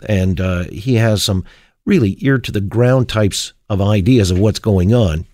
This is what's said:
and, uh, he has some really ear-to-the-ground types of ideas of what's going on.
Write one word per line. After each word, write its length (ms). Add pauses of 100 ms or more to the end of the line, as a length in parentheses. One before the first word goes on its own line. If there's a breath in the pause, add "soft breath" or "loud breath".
and, 340
uh, 300
he 240
has 260
some 220 (420 soft breath)
really 360
ear-to-the-ground 880
types 440 (160)
of 120
ideas 500
of 80
what's 200
going 340
on. 400